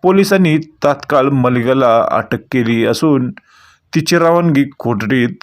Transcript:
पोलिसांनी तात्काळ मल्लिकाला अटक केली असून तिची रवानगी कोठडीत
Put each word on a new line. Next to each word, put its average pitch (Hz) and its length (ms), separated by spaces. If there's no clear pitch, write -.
पोलिसांनी 190 540
तात्काळ 143 680
मल्लिकाला 127 880
अटक 117 260
केली 117 340
असून 127 460
तिची 170 220
रवानगी 165 460
कोठडीत 117 500